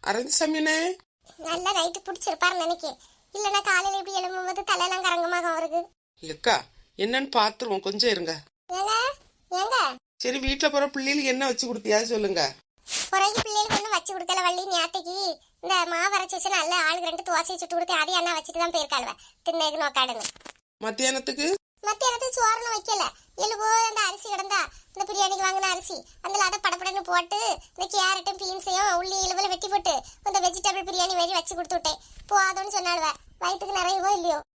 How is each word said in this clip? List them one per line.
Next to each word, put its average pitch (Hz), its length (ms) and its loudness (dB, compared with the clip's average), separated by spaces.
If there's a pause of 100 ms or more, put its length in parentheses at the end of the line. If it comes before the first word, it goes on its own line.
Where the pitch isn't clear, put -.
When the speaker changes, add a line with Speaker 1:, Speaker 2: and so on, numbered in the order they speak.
Speaker 1:
அரவிந்த் 247 360 -2
சாமி 311 220 2
அண்ணே? 311 160 2 (600)
Speaker 2:
நல்லா 339 420 -2
நைட்டு 349 260 -2
பிடிச்சிருப்பாருன்னு 359 600 0
நினைக்கேன். 330 320 -4 (380)
இல்லைன்னா 403 280 0
காலையில 392 360 2
இப்படி 392 220 -6
எழும்பும்போது 370 500 -4
தலையெல்லாம் 370 360 0
கறங்குமாக 349 440 0
அவருக்கு. 330 320 -2 (400)
Speaker 1:
ஏக்கா, 160 340 2 (400)
என்னன்னு 262 400 -2
பாத்துருவோம், 214 520 0
கொஞ்சம் 214 220 0
இருங்க. 170 220 -2 (400)
Speaker 2:
ஏங்க, 392 220 0 (560)
ஏங்க. 403 260 0 (460)
Speaker 1:
சரி, 247 160 0
வீட்டுல 277 340 0
போற 285 160 4
பிள்ளைகளுக்கு 269 460 0
என்ன 269 120 0
வச்சு 254 220 -2
கொடுத்தியா 214 360 2
சொல்லுங்க. 202 380 0 (680)
Speaker 2:
பிறகு 392 320 2
பிள்ளைகளுக்கு 415 340 0
ஒண்ணும் 415 200 -2
வச்சு 392 180 -2
கொடுக்கல 359 280 -2
வள்ளி. 359 200 0 (100)
நேத்தைக்கு 349 440 -2 (460)
இந்த 359 120 0 (160)
மாவு 359 260 0
அரைச்சு 381 200 -2
வச்சு 370 120 -2
நல்ல 349 260 2 (100)
ஆளுக்கு 339 260 0
ரெண்டு 339 180 -8
தோசையை 349 280 0
சுட்டு 349 200 -6
கொடுத்தேன். 349 240 0
அதையும் 349 200 2
அண்ணா 349 160 0
வச்சுட்டு 330 260 -4
தான் 339 120 0
போயிருக்காளுவ 285 380 -2 (320)
தின்னேக்கு 311 380 0
நோக்காடுன்னு. 254 420 0 (560)
Speaker 1:
மத்தியானத்துக்கு? 262 680 -2 (400)
Speaker 2:
மத்தியானத்துக்கு 494 520 0
சோறுன்னு 466 360 2
வைக்கல. 415 300 0 (320)
எழுபோ 427 320 0 (200)
அந்த 440 120 0
அரிசி 403 300 -2
கிடந்தா 392 300 0 (340)
இந்த 392 140 -6
பிரியாணிக்கு 392 380 0
வாங்கின 381 280 0
அரிசி, 370 220 -4 (260)
அதுல 392 220 2
அதை 381 180 0
படபடன்னு 370 480 -2
போட்டு 349 280 2 (360)
இந்த 370 180 -4
கேரட்டும் 381 480 2
பீன்ஸையும் 381 560 0
உள்ளி 381 240 -2
இழுவல 381 280 0
வெட்டி 370 200 -4
போட்டு 381 260 2 (320)
இந்த 392 140 2
வெஜிடபிள் 370 480 0
பிரியாணி 359 300 0
மாதிரி 349 200 2
வச்சு 339 160 -2
கொடுத்து 349 240 -2
விட்டேன். 320 220 -2 (320)
போதும்னு 381 440 2
சொன்னாளுவ. 349 320 2 (320)
வயித்துக்கு 381 380 0
நிறையவோ 370 360 2
இல்லையோ. 339 260 0 (140)